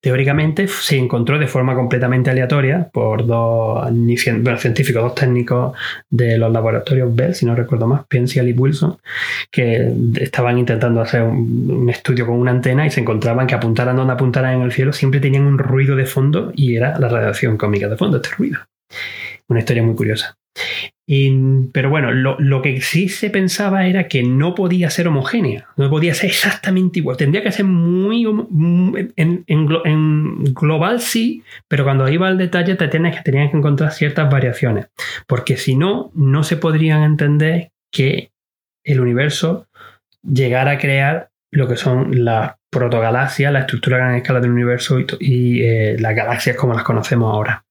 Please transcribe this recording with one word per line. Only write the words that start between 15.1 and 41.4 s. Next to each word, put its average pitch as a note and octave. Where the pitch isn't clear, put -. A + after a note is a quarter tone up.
tenían C#3
un C#3
ruido C3+
de C3
fondo D3
y B2
era C3
la C3
radiación A2
cósmica G#2
de G#2
fondo, G#2
este -
ruido. -
Una A#2
historia A#2
muy A2+
curiosa. -
Y, C3+
pero C3
bueno, C#3+
lo, C3
lo C3+
que C3+
sí F#3
se G#3
pensaba F#3+
era F#3
que B2+
no C3+
podía F3+
ser E3+
homogénea, C#3
no C#3
podía D#3
ser -
exactamente F#3
igual. C3
Tendría D#3+
que G#3
ser G3+
muy F#3
homo-, G#3+
mu-, F3
en, F3
en D#3
glo-, D#3+
en D3+
global E3
sí, A#3
pero C#3
cuando C3+
iba F3
al F#3+
detalle F3+
te D#3+
tienes D#3+
que, -
tenías C#3
que D#3
encontrar D3
ciertas D3
variaciones, B2
porque B2
si C3
no, F#3+
no C#3+
se D#3+
podrían D#3
entender D3+
que -
el -
universo C#3+
llegara C3
a C#3+
crear C#3